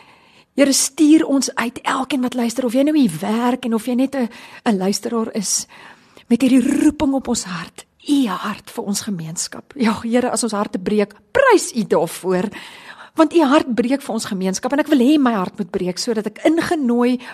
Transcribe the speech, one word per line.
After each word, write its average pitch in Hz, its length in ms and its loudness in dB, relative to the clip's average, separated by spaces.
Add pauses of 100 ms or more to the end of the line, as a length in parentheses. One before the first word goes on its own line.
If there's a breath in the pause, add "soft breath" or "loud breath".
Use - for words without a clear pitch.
(540 loud breath)
Here, 277 180 4
stuur 311 540 4
ons 277 280 0
uit, 233 280 -4
elkeen 269 400 -2
wat 247 120 -2
luister, 240 300 -2
of 226 80 -2
jy 269 100 2
nou 302 160 2
hier 180 220 2
werk 240 440 -2
en 226 100 -2
of 220 120 -4
jy 247 80 -2
net 269 200 0
'n, 247 140 -2 (360 loud breath)
'n 214 140 2
luisteraar 220 560 -2
is, - 320 -4 (640 loud breath)
met 240 140 2
hierdie 254 200 6 (200)
roeping 294 320 2
op 262 140 -4
ons 233 160 -4
hart, 175 420 -12 (220)
u 285 180 2
hart 190 440 -6
vir - 140 -10
ons 202 160 -4
gemeenskap. - 800 -8
Ja, 226 240 0
Here, 240 280 0
as 226 120 -2
ons 220 140 -4
harte 208 220 -4
breek, 202 360 0 (180)
prys 523 440 4
u 214 100 -2
daarvoor. 180 640 -2 (640 loud breath)
Want 311 200 2
u 339 100 6
hart 277 300 2
breek 247 280 0
vir 220 120 -6
ons 226 100 -6
gemeenskap 190 480 -4
en 285 80 2
ek 294 100 -4
wil 254 140 4
hê 302 160 4
my 247 160 2
hart 185 240 -4
moet 190 100 -8
breek 185 300 -4
sodat 220 300 -4
ek - 180 -6
ingenooi 254 680 0 (160 loud breath)